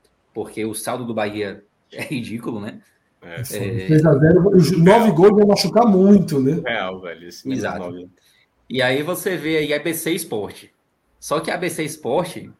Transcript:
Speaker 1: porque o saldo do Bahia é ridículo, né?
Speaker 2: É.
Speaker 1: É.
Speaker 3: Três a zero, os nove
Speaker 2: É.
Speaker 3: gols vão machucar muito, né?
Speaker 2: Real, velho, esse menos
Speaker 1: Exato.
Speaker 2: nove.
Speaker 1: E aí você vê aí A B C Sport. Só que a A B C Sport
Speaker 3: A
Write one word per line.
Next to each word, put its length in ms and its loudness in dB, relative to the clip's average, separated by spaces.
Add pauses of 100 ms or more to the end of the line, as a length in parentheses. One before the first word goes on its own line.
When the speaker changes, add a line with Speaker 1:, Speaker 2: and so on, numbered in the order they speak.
(340)
Speaker 1:
porque 320 -8
o 80 -6
saldo 320 -8
do 80 -8
Bahia 500 -6 (280)
é 120 -14
ridículo, 560 -8
né? 220 -12 (400)
Speaker 2:
É. 200 -14
Speaker 1:
É. 20 -10
Speaker 3:
Três 640 0
a 120 4
zero, 380 4
os 160 6
nove 380 6
Speaker 2:
É. 20 6
Speaker 3:
gols 260 6
vão 100 6
machucar 380 2
muito, 540 6
né? 260 0
Speaker 2:
Real, 360 -6
velho, 260 -14
esse 200 -18
menos 160 -6
Speaker 1:
Exato. 160 -6
Speaker 2:
nove. 300 -12 (600)
Speaker 1:
E 120 -4
aí 220 0
você 320 -4
vê 220 -4
aí 160 -2
A 60 -2
B 140 -4
C 200 -4
Sport. 520 -8 (540)
Só 200 -6
que 120 -6
a 40 -4
A 20 -6
B 120 -6
C 140 -6
Sport 540 -6
Speaker 3:
A 220 -16